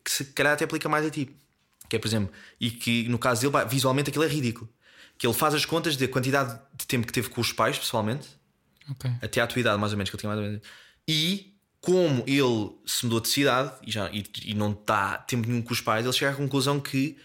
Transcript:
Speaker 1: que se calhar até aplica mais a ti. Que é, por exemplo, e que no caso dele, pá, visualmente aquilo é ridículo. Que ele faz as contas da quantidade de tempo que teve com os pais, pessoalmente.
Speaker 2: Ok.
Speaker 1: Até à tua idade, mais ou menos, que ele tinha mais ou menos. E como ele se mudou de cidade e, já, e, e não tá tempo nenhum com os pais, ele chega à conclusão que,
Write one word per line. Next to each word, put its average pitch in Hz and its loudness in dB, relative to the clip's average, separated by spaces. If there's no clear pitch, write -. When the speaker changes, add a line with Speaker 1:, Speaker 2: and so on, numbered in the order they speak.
Speaker 1:
que - -4
se - -2
calhar 147 2
até 160 0
aplica 156 -4
mais 151 2
a 156 -2
ti. 143 -6
Que 113 -2
é, - 2
por 107 -2
exemplo, 104 0
e 120 -2
que 117 -2
no 120 0
caso 120 2
dele, 143 0
pá, 139 2
visualmente 135 0
aquilo 143 2
é 156 2
ridículo. 123 -4
Que - -2
ele 117 4
faz 151 2
as 147 0
contas 160 0
da 127 0
quantidade 131 0
de - -10
tempo 120 0
que - -12
teve 117 -2
com - -6
os 113 0
pais, 135 2
pessoalmente. 113 -2
Speaker 2:
Ok. 131 -6
Speaker 1:
Até 117 -2
à 117 4
tua 123 -2
idade, 110 4
mais 104 0
ou 107 -2
menos, 98 -2
que - -12
ele - -10
tinha 104 -6
mais 107 -2
ou 104 -4
menos. 104 -6
E 165 -2
como 165 4
ele 127 2
se - -4
mudou 113 2
de 113 -4
cidade 139 2
e, 113 -8
já, 101 -4
e, 101 -6
e 107 -6
não 104 0
tá 101 -2
tempo 117 -4
nenhum 120 -2
com 117 -6
os 117 -2
pais, 113 0
ele 127 0
chega 139 0
à - -4
conclusão 139 0
que, 139 -2